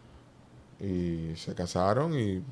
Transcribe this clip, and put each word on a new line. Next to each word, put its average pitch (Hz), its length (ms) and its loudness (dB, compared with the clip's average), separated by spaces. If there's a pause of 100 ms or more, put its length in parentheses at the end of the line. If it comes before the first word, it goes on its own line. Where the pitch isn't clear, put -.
(800)
Y 85 560 -2
se - 180 -8
casaron 107 640 2
y 95 340 2